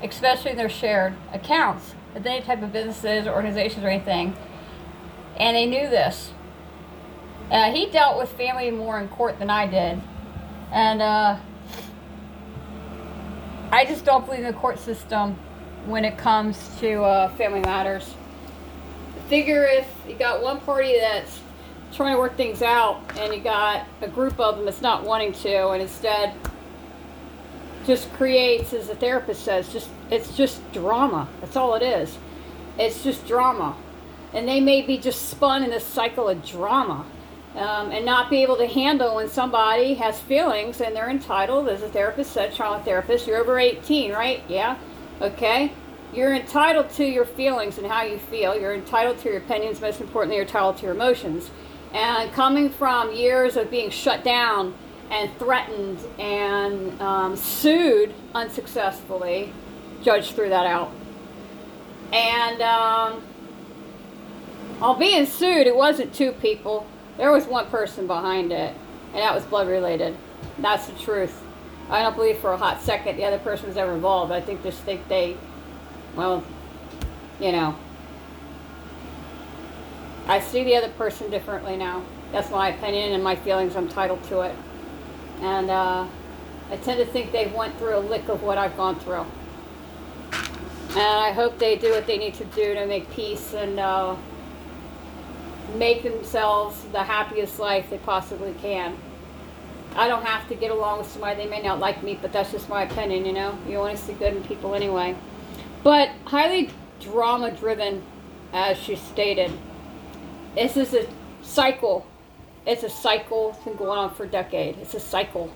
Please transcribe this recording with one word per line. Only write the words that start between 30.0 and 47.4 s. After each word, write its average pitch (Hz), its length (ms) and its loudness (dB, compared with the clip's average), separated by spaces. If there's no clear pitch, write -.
it's - 260 -2
just 269 240 4
drama. 208 560 2
That's - 160 -8
all 254 200 4
it 226 60 2
is. 240 360 0
It's - 260 0
just 262 220 -2
drama. 226 500 2
And 226 140 -2
they 269 120 4
may 269 220 8
be 277 160 2
just - 320 -2
spun 269 340 4
in 247 60 0
this 233 160 -2
cycle 233 420 0
of 175 180 0
drama, 185 600 0
um, 208 360 -2
and 220 140 -2
not 247 240 4
be 269 140 6
able 254 140 6
to 233 100 4
handle 262 480 4
when 220 140 0
somebody 240 680 4
has 220 240 0
feelings 240 600 2
and 220 160 0
they're 220 140 -2
entitled, 262 580 2
as 202 140 0
the 214 80 -4
therapist 214 420 0
said, 214 240 0
trauma 208 280 -2
therapist, 214 440 2
"You're 220 120 2
over 254 200 4
eighteen, 247 540 4
right?" 240 340 0
"Yeah." 208 280 0
"Okay. 233 500 2
You're 262 200 4
entitled 294 580 4
to 285 140 2
your 254 200 4
feelings 240 520 0